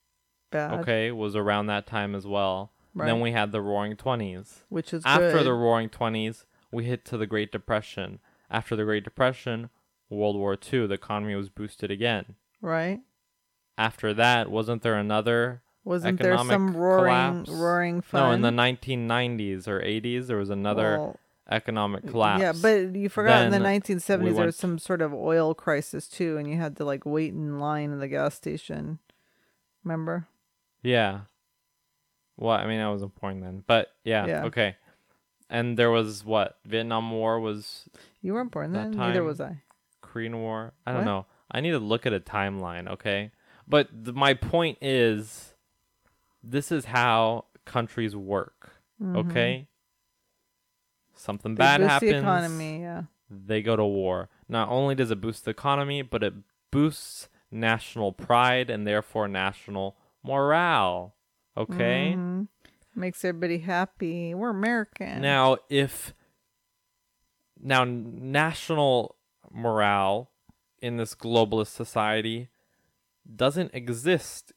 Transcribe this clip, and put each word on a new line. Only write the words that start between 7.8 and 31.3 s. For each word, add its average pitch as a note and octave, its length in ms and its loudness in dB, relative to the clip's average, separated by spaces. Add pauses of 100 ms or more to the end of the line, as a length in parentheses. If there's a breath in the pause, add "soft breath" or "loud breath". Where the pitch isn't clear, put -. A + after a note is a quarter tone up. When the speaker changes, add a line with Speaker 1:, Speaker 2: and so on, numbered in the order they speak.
Speaker 2:
After A2+ 260 -4
the G#2+ 80 0
Great G#2+ 200 0
Depression, B2 680 -2 (400)
World G#2 260 0
War G2 200 0
Two, A#2+ 300 -2
the G2 80 -2
economy G#2 400 -4
was G2+ 140 -6
boosted G#2 420 -10
again. G2+ 440 -2 (260)
Speaker 1:
Right. E3+ 400 -2 (760)
Speaker 2:
After A2 360 -2
that, A#2 360 4
wasn't A2+ 320 -2
there A#2 140 2
another A#2 680 0 (220)
Speaker 1:
Wasn't F3+ 360 0
there F#3 120 4
Speaker 2:
economic B2+ 220 2
Speaker 1:
some F#3+ 220 2
roaring, F#3 280 4 (400)
Speaker 2:
collapse? D3 60 -12
Speaker 1:
roaring F3 520 0 (100)
Speaker 2:
No, C3 200 6
in A#2+ 80 4
the A#2 80 4
Speaker 1:
fun? A#2+ 80 2
Speaker 2:
nineteen B2 500 0
nineties A2 640 -2
or G2 140 -2
eighties, A#2+ 460 -2
there A2+ 100 0
was G2 120 -2
another G#2 480 0
Speaker 1:
Well, - 220 -6 (300)
Speaker 2:
economic G#2 540 -4
Speaker 1:
yeah, - 60 -10
Speaker 2:
collapse. A#2 520 4
Speaker 1:
but F#3+ 340 4
you G3+ 140 -2
forgot A3+ 320 6
in - 80 4
the G3+ 60 4
Speaker 2:
Then G3 80 4
Speaker 1:
nineteen G3 360 0
seventies F3+ 300 2
Speaker 2:
we E3 60 2
Speaker 1:
there F3+ 80 2
Speaker 2:
went - 40 2
Speaker 1:
was E3 80 -4
some E3+ 220 -2
sort F3 240 -2
of D3+ 100 -2
oil D#3+ 420 2
crisis D3+ 540 -4
too, D#3+ 300 -4
and D3 100 -6
you D#3 80 -2
had D#3 220 -4
to, D3+ 80 -4
like, C#3 180 -4
wait D3+ 300 -2
in D3 240 -6
line D3 340 -2
in C#3+ 60 -6
the C#3 100 -6
gas C#3+ 260 -2
station. D3+ 640 -8 (840)
Remember? E3 420 -4 (560)
Speaker 2:
Yeah. A2 380 2 (1160)